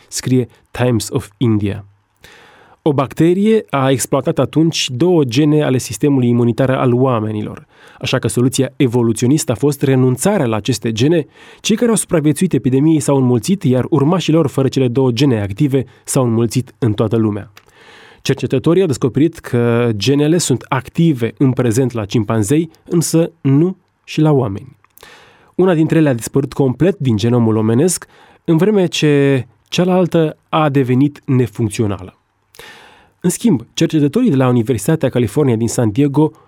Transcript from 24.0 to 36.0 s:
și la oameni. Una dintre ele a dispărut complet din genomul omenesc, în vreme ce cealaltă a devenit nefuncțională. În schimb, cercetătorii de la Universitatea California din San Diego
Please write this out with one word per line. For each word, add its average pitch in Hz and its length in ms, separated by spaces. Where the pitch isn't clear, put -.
și - 180
la 156 100
oameni. 120 460
Una 185 180
dintre 160 240
ele 160 120
a 135 40
dispărut 135 400
complet 143 440
din 127 200
genomul 117 380
omenesc, 117 500
în 165 120
vreme 196 280
ce 143 600
cealaltă 175 720
a 156 200
devenit 135 560
nefuncțională. 110 920
În 175 100
schimb, 175 440
cercetătorii 165 560
de 147 60
la 131 120
Universitatea 123 640
California 123 460
din 113 120
San 110 240
Diego 143 400